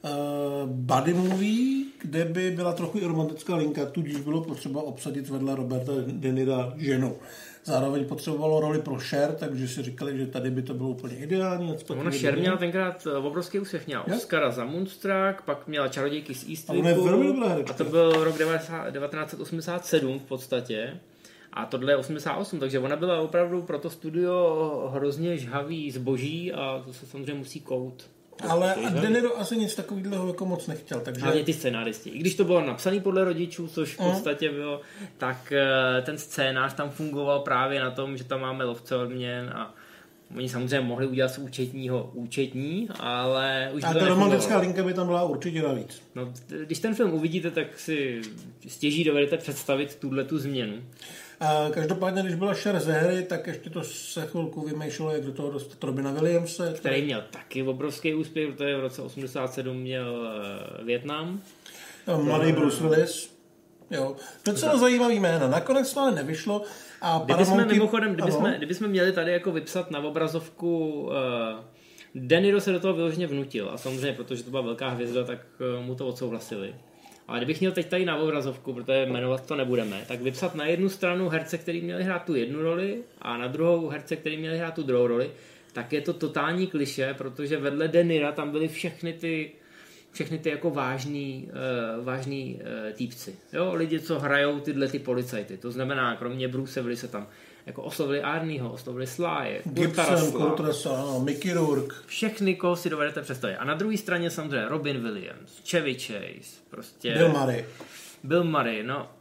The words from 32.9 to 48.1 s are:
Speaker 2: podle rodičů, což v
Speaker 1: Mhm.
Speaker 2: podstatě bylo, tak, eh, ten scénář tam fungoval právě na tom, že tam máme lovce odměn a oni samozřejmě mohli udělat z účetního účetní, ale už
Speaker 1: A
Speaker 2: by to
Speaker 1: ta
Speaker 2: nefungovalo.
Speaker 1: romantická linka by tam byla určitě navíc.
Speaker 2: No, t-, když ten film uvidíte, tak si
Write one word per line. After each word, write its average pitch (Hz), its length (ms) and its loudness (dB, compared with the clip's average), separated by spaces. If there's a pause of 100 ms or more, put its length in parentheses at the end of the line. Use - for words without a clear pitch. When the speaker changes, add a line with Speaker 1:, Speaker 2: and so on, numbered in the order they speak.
Speaker 2:
podle 190 260 4
rodičů, 170 420 -2
což 160 280 -4
v - 40 -14
Speaker 1:
Mhm. 180 120 4
Speaker 2:
podstatě 156 400 0
bylo, 143 300 -4 (360)
tak, 131 340 -4
eh, 131 500 4
ten 147 160 -6
scénář 135 560 0
tam 143 160 -4
fungoval 143 500 0
právě 135 400 2
na 127 120 0
tom, 135 260 -4
že 127 60 -8
tam 131 180 -2
máme 131 220 -2
lovce 120 320 -2
odměn 123 600 -2
a 110 200 -8 (600)
oni 127 140 -4
samozřejmě 127 320 0
mohli 127 260 0
udělat 131 240 2
z - 60 -10
účetního 127 760 -4
účetní, 135 760 -4 (100)
ale 131 760 0
už 143 100 -4
Speaker 1:
A 170 40 0
Speaker 2:
by 165 60 2
to 160 60 6
Speaker 1:
ta 185 60 6
Speaker 2:
nefungovalo. 185 180 8
Speaker 1:
romantická 196 360 6
linka 180 240 2
by 180 100 2
tam 180 140 2
byla 175 160 4
určitě 160 380 0
navíc. 135 400 -2 (140)
Speaker 2:
No, 127 100 -6 (220)
t-, 156 180 -8
když 156 140 -4
ten 220 160 0
film 196 180 4
uvidíte, 160 380 0
tak 156 280 -4
si 135 420 -2 (460)